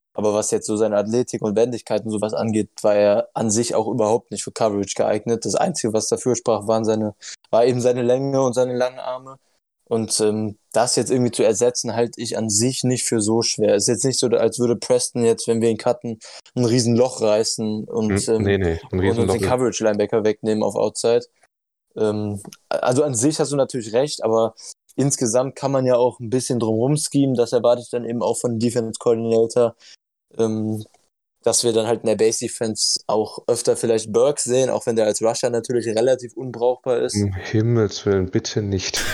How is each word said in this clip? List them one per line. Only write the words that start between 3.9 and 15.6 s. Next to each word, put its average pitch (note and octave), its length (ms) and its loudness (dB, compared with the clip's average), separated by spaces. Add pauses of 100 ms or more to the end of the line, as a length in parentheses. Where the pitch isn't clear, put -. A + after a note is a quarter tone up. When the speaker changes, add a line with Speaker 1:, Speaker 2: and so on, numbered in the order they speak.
Speaker 1:
nicht G2+ 120 -8
für G#2 80 -10
Coverage G2+ 440 -2
geeignet. G#2+ 500 -2
Das F#2+ 100 -2
Einzige, D3 380 -2
was G#2+ 140 -2
dafür B2+ 280 0
sprach, G#2 320 -2
waren A2+ 180 2
seine, G#2+ 300 0 (360)
war A#2 140 4
eben B2 160 2
seine B2 220 4
Länge C3+ 380 2
und B2+ 120 2
seine B2+ 220 0
langen B2+ 240 -2
Arme. C3 380 -10 (480)
Und, A2 340 -2
ähm, G#2+ 380 0 (160)
das A#2 220 0
jetzt A#2+ 160 0
irgendwie B2 200 2
zu - 120 0
ersetzen, A2+ 520 0
halte A#2 260 -2
ich A2+ 160 -6
an A2 120 -2
sich A2+ 340 0
nicht B2+ 220 0
für A#2 160 0
so A2+ 200 2
schwer. G#2 340 2
Ist G#2 120 0
jetzt A2+ 160 0
nicht C3+ 160 0
so, B2+ 80 2
als A2+ 320 0
würde A#2+ 160 2
Preston B2 480 0
jetzt, A#2 240 2
wenn A2+ 140 0